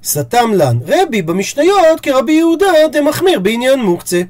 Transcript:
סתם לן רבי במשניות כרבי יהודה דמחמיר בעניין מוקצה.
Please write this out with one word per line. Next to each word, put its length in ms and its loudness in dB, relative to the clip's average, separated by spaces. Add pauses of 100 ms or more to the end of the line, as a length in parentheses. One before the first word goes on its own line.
סתם 480 -2
לן 240 2 (100)
רבי 340 0
במשניות 800 0
כרבי 300 -2
יהודה 360 2 (240)
דמחמיר 480 0
בעניין 400 0
מוקצה. 500 -2